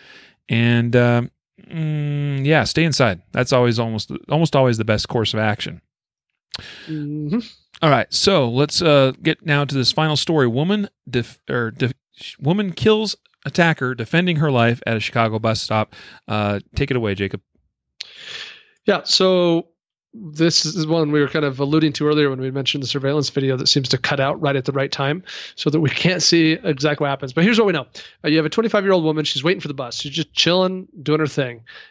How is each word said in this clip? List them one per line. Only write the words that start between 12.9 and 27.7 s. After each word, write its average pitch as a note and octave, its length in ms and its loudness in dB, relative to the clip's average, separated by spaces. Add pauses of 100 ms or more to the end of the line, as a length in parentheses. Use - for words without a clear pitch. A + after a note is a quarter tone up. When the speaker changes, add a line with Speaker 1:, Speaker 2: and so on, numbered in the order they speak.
Speaker 1:
attacker D3 520 0
defending E3 400 0
her D3+ 160 0
life A#2+ 340 2
at A2+ 100 -2
a G#2+ 40 0
Chicago A2 400 -2
bus A2 240 -2
stop. G#2+ 320 -2 (320)
Uh, G#2 320 -2 (160)
take C#3+ 160 -2
it B2+ 60 0
away, G#2+ 180 -2
Jacob. G2 260 -6 (1400)
Speaker 2:
Yeah, F#3+ 180 0
so F3 640 2 (460)
this E3 520 0
is D#3+ 200 -4
one D#3 260 0
we D3+ 100 2
were C#3+ 60 2
kind D3+ 180 -2
of C3 140 -4
alluding D3 340 2
to D3 140 -2
earlier D3+ 220 2
when C3 100 -6
we C3 120 -6
mentioned C#3 320 -4
the B2+ 40 -6
surveillance C#3 420 -2
video C3+ 280 0
that C3 100 -2
seems C#3 220 2
to C3 80 0
cut C#3 220 -2
out C#3 200 -2
right C#3 160 0
at C3+ 100 -2
the D3+ 80 -4
right C#3 180 -2
time D3 320 -4 (320)
so - 160 -2
that D#3 80 2
we D3+ 100 2
can't F3 320 0
see D#3+ 300 4
exactly D3 540 -2
what C#3+ 40 0
happens. C3+ 240 -6
But E3 120 4
here's A3 120 4
what A3+ 80 4
we G3 80 2